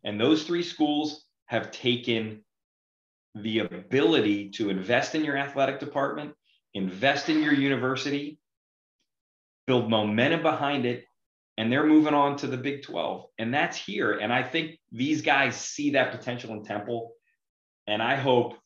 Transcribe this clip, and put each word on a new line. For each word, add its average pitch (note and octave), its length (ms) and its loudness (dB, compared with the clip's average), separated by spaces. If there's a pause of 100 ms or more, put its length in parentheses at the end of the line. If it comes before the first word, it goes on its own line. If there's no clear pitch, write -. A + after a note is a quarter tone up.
And G#2 160 -4
those D3+ 240 4
three E3+ 180 -2
schools D3+ 640 -2 (200)
have A2+ 260 -4
taken A#2 720 -2 (880)
the A2 240 -4
ability G#2+ 920 2
to G#2 200 -2
invest G2 460 0
in D#3 80 0
your C#3 120 -2
athletic C#3 440 -2
department, D3 520 -4 (420)
invest G2+ 540 0
in D#3 140 4
your D3+ 100 4
university, C#3 840 0 (1300)
build A#2+ 240 2
momentum A2+ 520 2
behind C#3+ 440 0
it, B2 180 -4 (540)
and A2+ 120 0
they're D3 160 4
moving D3+ 280 6
on C#3+ 240 4
to C#3+ 80 -6
the B2 100 -4
Big C#3 260 -6
twelve. F#2 440 -6 (100)
And A2+ 160 -4
that's E3 240 0
here. F#3 360 -2
And G#2+ 200 -2
I B2+ 120 2
think D#3+ 340 -6 (140)
these C3 300 -2
guys C3+ 340 2
see - 340 -4
that C3 220 2
potential A#2 420 -8
in G2+ 100 -12
Temple, A2+ 480 -6 (720)
and G#2 160 -2
I B2 140 2
hope B2+ 500 2